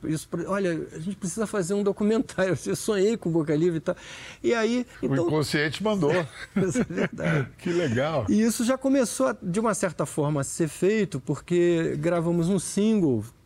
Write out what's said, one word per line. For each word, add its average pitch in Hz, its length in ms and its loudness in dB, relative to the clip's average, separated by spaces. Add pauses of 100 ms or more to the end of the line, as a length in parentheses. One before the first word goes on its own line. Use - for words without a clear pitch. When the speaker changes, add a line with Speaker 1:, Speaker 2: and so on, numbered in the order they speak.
Speaker 1:
isso 156 220 -4
pra, 165 240 -6
"Olha, 175 400 -2
a - 80 -14
gente 190 200 -8
precisa 196 280 -4
fazer 196 280 -2
um 202 80 0
documentário. 202 760 0
<laughs> - 80 -12
Eu 196 120 -2
sonhei 208 420 2
com 175 120 -4
Boca 160 240 0
Livre 165 220 2
e 151 40 -2
tal." 175 160 -2 (460)
E 233 120 2
aí, 233 320 0 (160)
Speaker 2:
O - 40 -2
Speaker 1:
então 143 200 2
Speaker 2:
inconsciente 151 560 0
mandou. 196 300 2 (240)
Speaker 1:
<laughs> - 200 -12
Isso 190 240 2
é 190 40 0
verdade. 160 640 -2 (100)
Speaker 2:
Que 180 160 -4
legal. 143 560 0
Speaker 1:
E 208 100 4
isso 226 240 2
já 262 140 0
começou, 262 480 2
a, 233 160 -2
de 185 180 -2
uma 220 140 2
certa 165 320 -2
forma, 147 340 0
a 135 40 -2
ser - 240 -2
feito, 185 520 0
porque 170 760 0
gravamos 170 500 0
um 196 100 2
single 185 640 2 (240)